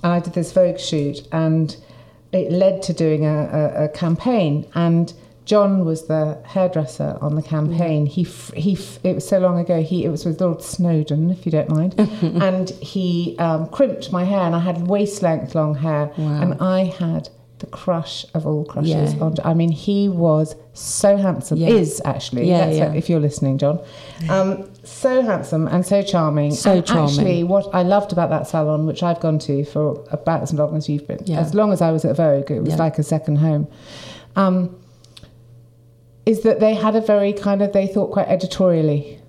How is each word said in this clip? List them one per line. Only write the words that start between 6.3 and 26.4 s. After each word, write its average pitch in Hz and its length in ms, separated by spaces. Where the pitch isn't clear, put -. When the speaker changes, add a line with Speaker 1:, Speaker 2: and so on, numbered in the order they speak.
Speaker 1:
hairdresser 160 760
on 147 160
the 156 60
campaign. 156 640
Speaker 2:
Mm. 139 40
Speaker 1:
He 180 120
f-, - 320
he 190 200
f-, - 300
it 185 100
was - 120
so 196 120
long 180 220
ago. 170 200
He, 165 240
it - 40
was 151 160
with 165 160
Lord 175 220
Snowdon, 160 680
if 185 160
you 160 60
don't 151 160
mind. 160 280
Speaker 2:
<laughs> 185 460
Speaker 1:
And 185 280
he, 175 680
um, 165 300
crimped - 420
my 180 140
hair, 196 160
and 170 160
I 170 40
had 175 280
waist 202 340
length 160 320
long 151 220
hair. 147 400
Speaker 2:
Wow. 151 260
Speaker 1:
And 170 180
I 185 260
had 165 420
the - 100
crush - 680
of 156 100
all 151 200
crushes 151 500
Speaker 2:
Yeah. 147 80
Speaker 1:
on, 160 220
I 165 100
mean, 165 160
he 202 380
was 160 480
so - 420
handsome. 160 420
Speaker 2:
Yeah. 165 100
Speaker 1:
Is, 202 360
actually. 131 440
Speaker 2:
Yeah, 170 180
Speaker 1:
That's 156 120
Speaker 2:
yeah. 151 140
Speaker 1:
it, 151 40
if - 120
you're 165 120
listening, 143 380
John. 151 220
Um, 190 400
so 254 400
handsome 170 460
and 180 180
so 202 160
charming. 151 500